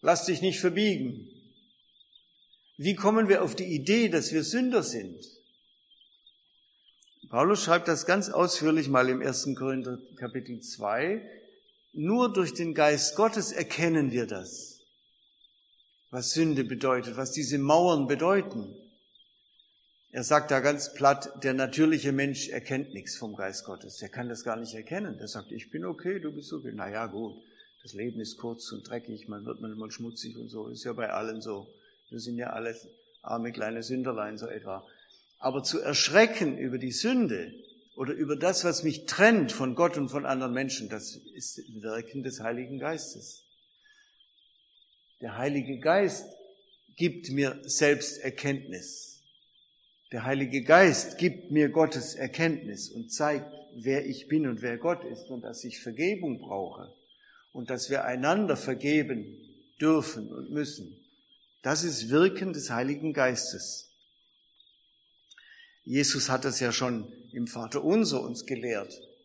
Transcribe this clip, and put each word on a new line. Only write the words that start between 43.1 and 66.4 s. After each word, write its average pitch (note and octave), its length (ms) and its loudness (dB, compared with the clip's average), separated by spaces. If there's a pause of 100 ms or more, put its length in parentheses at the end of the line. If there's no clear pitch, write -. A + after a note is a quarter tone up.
Der A#2 160 -10
Heilige C3+ 420 -2
Geist F3 460 2 (680)
gibt - 340 0
mir C3+ 340 0
Selbsterkenntnis. - 1500 0 (960)
Der A2+ 100 -6
Heilige C3+ 400 -2
Geist E3 540 8
gibt - 340 0
mir D3 160 6
Gottes D#3 480 2
Erkenntnis C3 760 -2
und A#2 220 -10
zeigt, D3 400 0 (240)
wer C3+ 300 0
ich C3+ 240 -8
bin D#3 180 2
und A2 140 -4
wer A#2+ 160 -4
Gott E3+ 260 -2
ist - 260 -12
und B2+ 120 -8
dass A#2 240 -12
ich A#2 160 -12
Vergebung D#3 580 -4
brauche - 540 -8 (580)
und B2 180 -12
dass B2+ 200 -4
wir C3+ 160 -2
einander D3 500 2
vergeben C3+ 840 0 (440)
dürfen D3+ 500 2
und - 180 -12
müssen. C#3 460 -6 (680)
Das D#3 220 2
ist B2 260 -4
Wirken F#3 440 4
des D3 160 -6
Heiligen C#3+ 420 -2
Geistes. - 800 -2 (1900)
Jesus C#3 460 2
hat C3 160 0